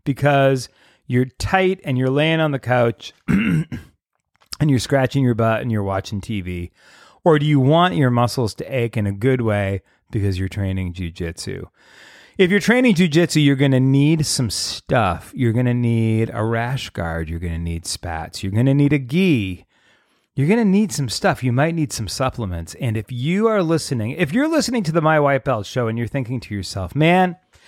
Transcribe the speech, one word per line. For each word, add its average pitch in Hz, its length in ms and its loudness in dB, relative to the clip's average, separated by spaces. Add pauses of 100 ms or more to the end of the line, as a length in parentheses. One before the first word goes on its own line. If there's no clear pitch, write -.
because 135 680 2 (380)
you're 123 180 0 (140)
tight 190 440 0
and 131 140 -2
you're 131 140 2
laying 160 300 2
on 156 100 0
the 135 80 -4
couch 120 600 0
<clears throat> - 80 -10
and 190 400 0 (1040)
you're 131 80 4
scratching 135 460 0
your 123 100 4
butt 113 280 0
and 123 100 -4
you're 107 100 0
watching 98 400 -4
T 104 200 -6
V? 87 300 -8 (520)
Or 156 160 6
do 147 60 0
you 147 140 4
want 165 360 4
your 139 140 4
muscles 120 460 0
to - 100 -10
ache 117 320 -4
in 104 100 0
a 98 40 0
good 123 300 0
way 101 400 -2 (300)
because 98 260 -2
you're 95 120 -4
training 95 440 -4
jujitsu? 87 720 -8 (720)
If 185 120 4
you're 202 100 4
training 240 360 4
jujitsu, 160 480 4
you're 139 120 6
gonna 135 240 4
need 143 460 4
some 120 240 -2
stuff. - 840 -4
You're 117 200 0
gonna 123 200 0
need 113 600 0
a 110 100 -4
rash 117 460 -4
guard. 82 400 -6
You're 82 100 -8
gonna 85 180 -6
need 85 280 -6
spats. 80 580 -10
You're 95 80 -6
gonna 127 220 2
need 143 200 4
a 147 60 0
gi. 127 680 0 (680)
You're 135 140 0
gonna 226 180 2
need 202 260 2
some 135 180 -4
stuff. 156 340 -2
You 127 80 0
might 151 240 0
need 156 160 -2
some 107 160 -8
supplements. 95 720 -6
And 113 180 -2
if 107 140 -8
you 170 360 0
are 214 140 2
listening, 143 500 -2
if 160 200 -2
you're 269 160 0
listening 254 360 0
to 156 80 -2
the 165 100 2
My 156 180 4
White 139 240 2
Belt 113 220 -2
show 123 220 -4
and 113 100 -4
you're 117 100 -4
thinking 127 320 -6
to - 160 -10
yourself, 95 400 -8
"Man, 170 400 4 (320)